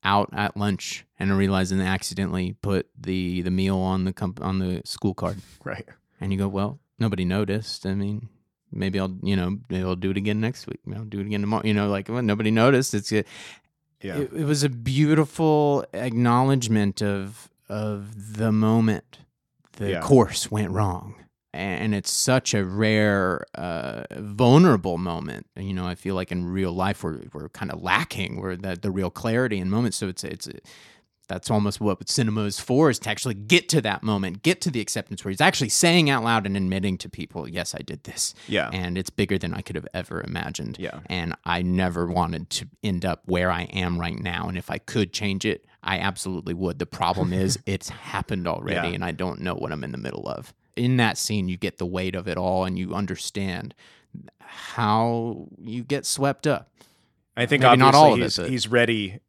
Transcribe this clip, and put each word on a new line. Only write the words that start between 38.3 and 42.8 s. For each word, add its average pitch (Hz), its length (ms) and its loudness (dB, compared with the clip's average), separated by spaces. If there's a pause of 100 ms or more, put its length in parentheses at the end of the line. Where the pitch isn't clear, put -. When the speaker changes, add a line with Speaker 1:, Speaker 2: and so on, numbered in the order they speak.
Speaker 2:
Yeah. 90 260 0
Speaker 1:
And 90 240 -4
it's 92 140 -6
bigger 101 260 0
than 87 160 -4
I 95 80 -8
could 92 160 -10
have - 160 -8
ever 90 300 -8
imagined. - 580 -8
Speaker 2:
Yeah. 90 240 -10
Speaker 1:
And 85 300 -4 (100)
I 85 160 0
never 90 460 0
wanted 85 420 -4
to - 200 -8 (140)